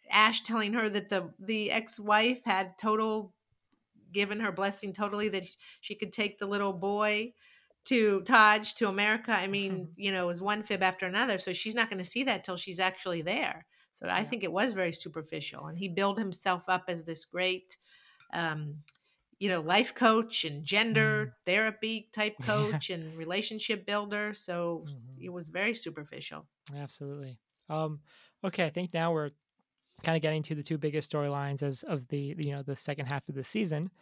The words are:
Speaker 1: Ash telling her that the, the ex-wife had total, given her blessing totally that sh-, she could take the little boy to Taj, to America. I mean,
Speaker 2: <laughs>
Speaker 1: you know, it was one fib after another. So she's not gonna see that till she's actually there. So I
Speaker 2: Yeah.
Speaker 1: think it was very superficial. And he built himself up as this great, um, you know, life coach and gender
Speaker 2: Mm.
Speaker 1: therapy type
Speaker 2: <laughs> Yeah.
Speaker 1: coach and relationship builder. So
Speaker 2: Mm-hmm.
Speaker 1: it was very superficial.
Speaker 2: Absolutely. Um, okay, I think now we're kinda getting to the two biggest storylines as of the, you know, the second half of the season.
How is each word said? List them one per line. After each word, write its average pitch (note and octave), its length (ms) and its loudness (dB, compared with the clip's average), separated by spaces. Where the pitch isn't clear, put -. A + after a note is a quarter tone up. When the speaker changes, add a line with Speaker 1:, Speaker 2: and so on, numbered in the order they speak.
Speaker 1:
Ash A3 320 6
telling A3 320 0
her A3 140 2
that G3+ 200 -2
the, F3 320 -2
the G#3+ 320 0
ex-wife A3 720 2
had F#3 340 0
total, G#3+ 560 0
given G3+ 280 0
her G3+ 120 0
blessing G3 400 -2
totally G#3 380 0
that F3+ 160 -2
sh-, - 100 -18
she - 160 -10
could - 160 -8
take G#3 260 -2
the G3+ 80 -6
little G3+ 280 0
boy G#3 600 0
to G#3+ 360 6
Taj, G#3+ 520 8
to G#3+ 140 2
America. G#3+ 440 2
I G3 140 2
mean, F#3+ 460 -2
Speaker 2:
<laughs> - 40 -20
Speaker 1:
you G3 160 -2
know, F3+ 120 0
it F3 40 0
was F3 140 -4
one G#3 200 0
fib G3 200 -2
after F#3 240 2
another. G3+ 320 2
So F#3 140 -4
she's G#3+ 220 -4
not A3+ 160 2
gonna F#3 140 -4
see A#3+ 200 -2
that G#3+ 200 0
till F#3 120 -6
she's F3 240 -6
actually F#3 420 0
there. F#3 440 -2
So - 160 -10
I F3+ 160 2
Speaker 2:
Yeah. - 0 -
Speaker 1:
think A3 200 -6
it E3 80 -2
was A3 200 2
very F3+ 200 0
superficial. D#3 720 -8
And D#3+ 120 -10
he F#3+ 100 -4
built G3 300 2
himself F#3 500 -2
up F#3 200 2
as E3+ 160 -4
this E3 200 -6
great, F#3 520 -2
um, D3+ 520 -4
you G3+ 80 0
know, F3 120 2
life F#3 340 4
coach A3+ 500 4
and D3+ 200 -6
gender A3 600 4
Speaker 2:
Mm. A#2+ 80 -10
Speaker 1:
therapy G#3+ 640 0
type G#3+ 280 -2
Speaker 2:
<laughs> G#3 140 0
Yeah. G#3 260 2
Speaker 1:
coach - 100 -4
and D#3+ 260 -8
relationship G3 720 -4
builder. G#3 480 -2
So E3+ 540 -4
Speaker 2:
Mm-hmm. C3 300 -14
Speaker 1:
it F3+ 120 -10
was F3 200 -10
very G3+ 240 0
superficial. D#3 720 -10
Speaker 2:
Absolutely. C#3 640 -10
Um, D#3 320 -2
okay, F#3 220 0
I D#3 60 2
think F3+ 240 -4
now E3+ 180 2
we're D3+ 180 0
kinda E3 180 2
getting D#3 240 2
to D#3 120 -4
the D3 80 -4
two D#3+ 140 -2
biggest D3 340 -2
storylines C#3+ 500 -2
as C#3 220 -2
of D3 240 -4
the, C#3+ 300 -4
you C#3+ 140 -2
know, C#3 100 -6
the C3+ 140 -6
second C#3+ 300 -6
half C3+ 220 -4
of C#3+ 80 -6
the C3 80 -4
season. F3+ 460 -2